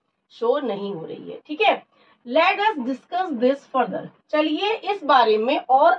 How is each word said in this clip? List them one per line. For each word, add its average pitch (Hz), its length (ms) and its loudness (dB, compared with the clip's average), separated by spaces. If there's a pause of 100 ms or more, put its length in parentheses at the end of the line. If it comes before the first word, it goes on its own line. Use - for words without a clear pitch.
(340)
शो 247 260 0
नहीं 202 340 -6
हो 160 120 -10
रही - 260 -14
है, - 160 -14
ठीक 302 140 -6
है। 392 140 4 (500)
Let 330 360 0
us 415 180 0
discuss 269 480 -6 (140)
this 269 340 0
further, 214 260 -2 (300)
चलिए 320 420 0 (120)
इस 392 180 -4
बारे 240 340 4
में 254 220 0
और 285 400 4